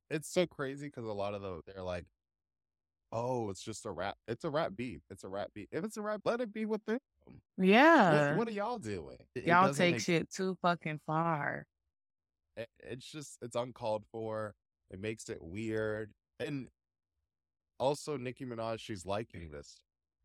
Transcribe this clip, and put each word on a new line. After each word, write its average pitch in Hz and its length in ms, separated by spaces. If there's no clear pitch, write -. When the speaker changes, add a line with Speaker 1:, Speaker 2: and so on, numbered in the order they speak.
Speaker 1:
it's 151 180
so 180 200
crazy 143 420
'cause 117 160
a 110 80
lot 101 220
of 98 80
the, 90 240
they're 95 160
like, 90 220
"Oh, 117 400
it's 92 100
just - 240
a 104 60
rap. 90 260
It's 120 160
a 170 60
rap 147 260
beat. 110 340
It's 98 140
a 101 60
rap 98 240
beat." 101 180
If 160 140
it's 220 120
a 214 40
rap, 214 240
let 233 160
it 214 100
be 220 140
with 214 200
them. 220 120
Speaker 2:
Yeah. 185 760
Speaker 1:
What, 160 80
what 226 80
are 226 40
y'all 214 280
doing? 87 380
It, 123 100
it - 20
Speaker 2:
Y'all 180 200
Speaker 1:
doesn't 143 180
Speaker 2:
take 165 100
Speaker 1:
make 110 60
Speaker 2:
shit 165 300
too 190 320
fucking 165 420
far. 156 600
Speaker 1:
it, 113 120
it's 123 300
just, 151 320
it's 123 140
uncalled 117 560
for. 110 440
It 95 100
makes 110 300
it 110 140
weird. 107 680
And 131 300
also, 143 380
Nicki 127 280
Minaj, 113 340
she's 90 260
liking 90 460
this. - 280